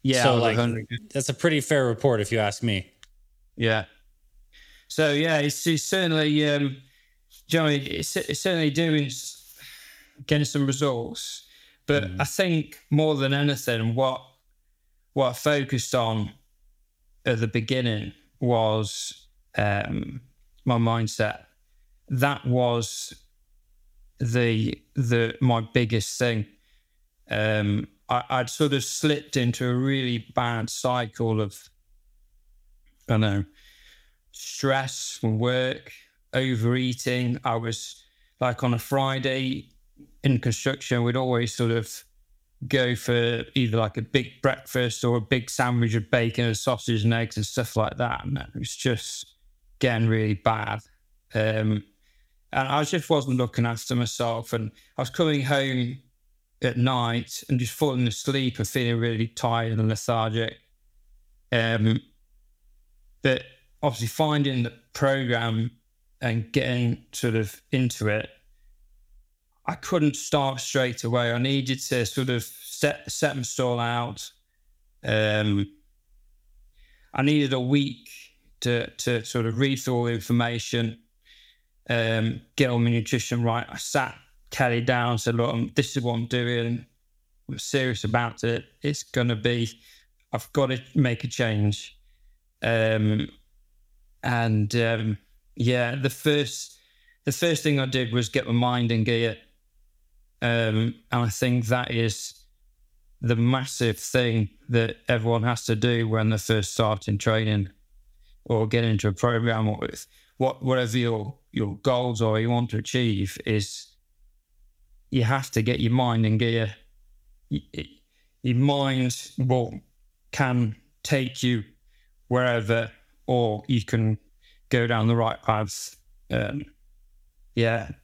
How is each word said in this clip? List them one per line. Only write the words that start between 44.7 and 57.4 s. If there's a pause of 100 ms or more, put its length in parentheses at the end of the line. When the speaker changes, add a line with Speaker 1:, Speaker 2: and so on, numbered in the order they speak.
Speaker 1:
or
a
big
sandwich
of
bacon
and
sausage
and
eggs
and
stuff
like
that.
And
it
was
just (440)
getting
really
bad. (540)
Um, (680)
and
I
just
wasn't
looking
after
myself.
And (280)
I
was
coming
home (600)
at
night